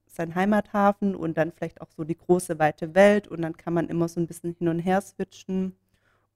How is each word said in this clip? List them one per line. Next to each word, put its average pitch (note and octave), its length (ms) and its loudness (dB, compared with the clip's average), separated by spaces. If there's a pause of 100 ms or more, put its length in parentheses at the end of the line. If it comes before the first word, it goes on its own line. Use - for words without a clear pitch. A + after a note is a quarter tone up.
seinen E3 280 -10
Heimathafen G3+ 800 0
und E3 220 -6
dann E3 160 0
vielleicht - 280 -12
auch - 100 -18
so E3 140 -10
die D#3+ 120 -6
große, F3+ 420 0
weite D#3 360 -2
Welt G3+ 340 6
und E3 140 -6
dann E3 140 -6
kann - 180 -6
man E3 140 0
immer E3 200 0
so F3 120 -6
ein E3 60 0
bisschen E3+ 280 -8
hin E3+ 140 -2
und E3 100 0
her F#3 220 0
switchen. F#3+ 760 -8 (600)